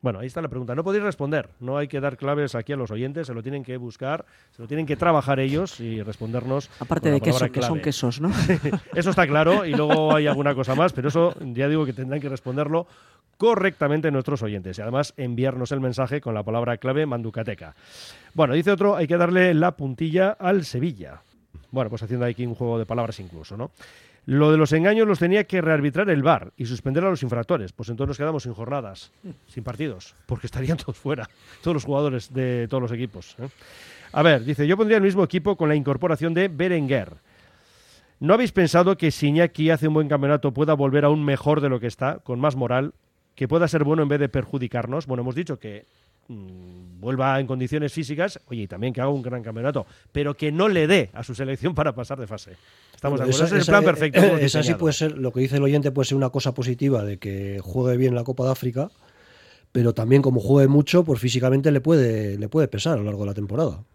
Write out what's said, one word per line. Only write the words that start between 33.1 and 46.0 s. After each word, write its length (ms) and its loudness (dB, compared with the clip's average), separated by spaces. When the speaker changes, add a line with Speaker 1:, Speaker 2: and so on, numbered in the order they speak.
Speaker 1:
¿eh? 80 -10
A 100 2
ver, 220 6
dice, 240 0
yo 80 4
pondría 220 4
el 40 4
mismo 220 4
equipo 320 0
con 120 0
la 60 4
incorporación 600 0
de 120 2
Berenguer. 680 -2
¿No 140 4
habéis 180 2
pensado 440 4
que 140 0
si 180 0
Iñaki 420 2
hace 180 2
un 60 0
buen 140 2
campeonato 440 2
pueda 220 2
volver 300 2
aún 200 4
mejor 360 2
de 80 0
lo 120 -2
que 80 -4
está, 300 -4
con 200 -8
más 160 0
moral, 380 -2
que 140 -4
pueda 180 2
ser 160 0
bueno 220 2
en 40 -2
vez 120 0
de 80 0
perjudicarnos? 800 -4
Bueno, 160 -4
hemos 120 -6
dicho 240 -8
que, 280 -16